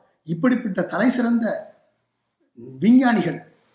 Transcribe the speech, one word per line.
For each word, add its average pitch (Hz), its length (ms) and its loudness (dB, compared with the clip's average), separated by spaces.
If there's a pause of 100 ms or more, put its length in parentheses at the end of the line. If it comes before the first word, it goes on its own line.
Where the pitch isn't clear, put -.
(240)
இப்படிப்பட்ட 185 580 -2
தலை 190 280 0
சிறந்த 226 640 -2 (1040)
விஞ்ஞானிகள், 208 720 2 (240)